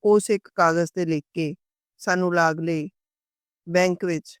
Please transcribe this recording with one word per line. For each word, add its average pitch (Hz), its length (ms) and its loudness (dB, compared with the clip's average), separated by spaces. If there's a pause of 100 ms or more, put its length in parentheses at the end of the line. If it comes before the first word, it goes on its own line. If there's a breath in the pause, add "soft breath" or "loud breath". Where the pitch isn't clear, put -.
ਉਸ 208 260 4
ਇੱਕ 196 240 -2
ਕਾਗਜ਼ 170 400 2
ਤੇ 180 100 -4
ਲਿਖ 160 200 -4 (100)
ਕੇ 160 200 -6 (460)
ਸਾਨੂੰ 180 340 0
ਲਾਗਲੇ 165 540 0 (760)
ਬੈਂਕ 180 380 0
ਵਿੱਚ 165 360 -6